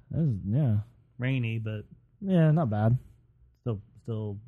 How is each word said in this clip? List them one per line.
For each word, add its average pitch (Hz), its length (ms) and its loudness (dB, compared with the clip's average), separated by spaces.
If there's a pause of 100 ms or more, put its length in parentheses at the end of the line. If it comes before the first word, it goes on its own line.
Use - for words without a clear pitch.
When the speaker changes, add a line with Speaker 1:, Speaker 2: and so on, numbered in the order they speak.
(100)
Speaker 1:
That 147 120 -2
is, 123 160 0 (100)
yeah. 117 280 2 (420)
Speaker 2:
Rainy, 123 400 -2
but 107 260 -8 (360)
Speaker 1:
Yeah, 180 320 4
not 151 180 2
bad. 110 260 2 (640)
Speaker 2:
still, 107 180 -4 (220)
still 107 460 -8